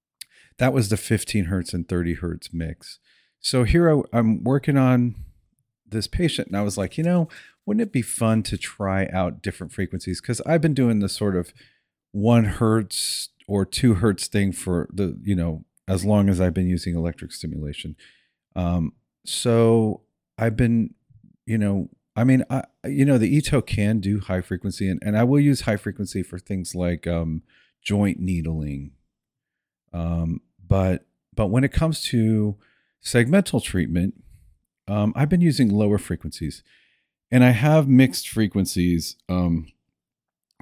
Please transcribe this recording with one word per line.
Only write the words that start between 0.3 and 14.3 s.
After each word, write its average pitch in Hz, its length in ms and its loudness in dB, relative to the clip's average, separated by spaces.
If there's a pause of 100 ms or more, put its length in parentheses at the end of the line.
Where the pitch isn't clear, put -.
that 131 140 2
was 117 160 2
the 107 80 0
fifteen 104 500 -2
hertz 90 260 -4
and 87 160 -6
thirty 87 260 -2
hertz 85 380 -8
mix. 82 460 -10 (420)
So 127 240 0
here 170 260 4
I, 147 120 4 (100)
I'm 110 320 2
working 139 320 0
on 123 400 4 (680)
this 110 200 -6
patient, - 420 -2
and 98 80 -6
I 104 60 0
was 104 160 -2
like, 95 180 -4
"You 160 80 -2
know, 170 240 2 (380)
wouldn't 208 160 0
it 214 100 -4
be 117 100 0
fun 110 420 0
to 101 120 -6
try 95 560 -4
out 90 300 -2
different 92 300 -8
frequencies?" 90 480 -6
'Cause - 260 -6
I've 160 140 2
been 151 140 2
doing 117 260 2
the 98 80 0
sort 101 280 -2
of 87 160 -4 (600)
one 113 320 4
hertz - 840 -2 (180)
or 101 160 0
two 117 300 2
hertz 98 340 0
thing 98 240 0